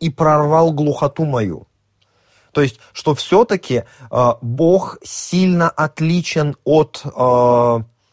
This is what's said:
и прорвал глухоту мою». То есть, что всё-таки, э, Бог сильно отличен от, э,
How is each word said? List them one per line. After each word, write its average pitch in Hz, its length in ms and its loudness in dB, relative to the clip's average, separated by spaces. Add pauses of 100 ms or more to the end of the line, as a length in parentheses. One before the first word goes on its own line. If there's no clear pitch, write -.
и 165 100 -2
прорвал 156 600 2
глухоту 147 520 -2
мою». 113 420 -4 (840)
То 147 100 0
есть, - 180 -4 (120)
что - 220 -2
всё-таки, 185 680 0 (260)
э, 123 300 2
Бог 165 640 0
сильно 175 640 0
отличен 156 960 -2
от, 151 400 0
э, 123 800 2 (300)